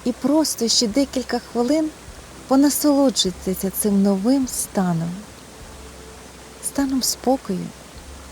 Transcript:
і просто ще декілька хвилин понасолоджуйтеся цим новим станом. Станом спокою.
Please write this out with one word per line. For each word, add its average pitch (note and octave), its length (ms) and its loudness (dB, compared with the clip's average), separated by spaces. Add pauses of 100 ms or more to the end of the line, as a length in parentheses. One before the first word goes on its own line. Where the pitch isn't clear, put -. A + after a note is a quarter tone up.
і B3 60 0
просто C#4 560 0
ще A3+ 200 2
декілька B3 520 0
хвилин C#4+ 500 0 (580)
понасолоджуйтеся C4+ 1200 2
цим G3 340 2
новим G#3+ 440 2
станом. F3 640 -2 (1500)
Станом C4+ 380 -2
спокою. G3+ 640 -2 (680)